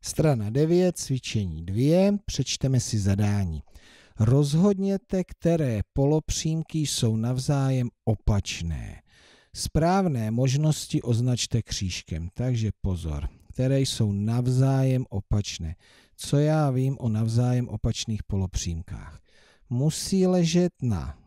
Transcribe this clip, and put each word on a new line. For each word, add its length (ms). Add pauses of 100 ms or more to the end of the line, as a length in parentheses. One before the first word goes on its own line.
Strana 480
devět, 480
cvičení 680
dvě, 480 (120)
přečteme 540
si 200
zadání. 640 (560)
Rozhodněte, 1040
které 580 (120)
polopřímky 880
jsou 360
navzájem 720 (160)
opačné. 960 (540)
Správné 760
možnosti 720
označte 600
křížkem, 720
takže 380 (100)
pozor, 480 (240)
které 260
jsou 320
navzájem 1000
opačné. 640 (400)
Co 220
já 320
vím 300
o 100
navzájem 600
opačných 540
polopřímkách? 1000 (480)
Musí 580
ležet 540
na 460